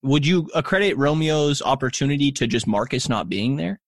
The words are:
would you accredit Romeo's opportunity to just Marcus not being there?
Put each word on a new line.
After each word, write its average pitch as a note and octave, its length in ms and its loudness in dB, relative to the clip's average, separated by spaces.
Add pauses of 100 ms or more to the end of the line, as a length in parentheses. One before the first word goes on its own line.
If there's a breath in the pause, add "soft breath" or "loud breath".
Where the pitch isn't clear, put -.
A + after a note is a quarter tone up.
would C#3 240 2
you E3+ 260 2
accredit F#3+ 440 0
Romeo's D3+ 640 2
opportunity C#3 720 0
to C3 140 -2
just A2+ 200 -2
Marcus G#2+ 400 -2
not G2+ 220 -4
being G#2 260 -2
there? E3+ 320 -6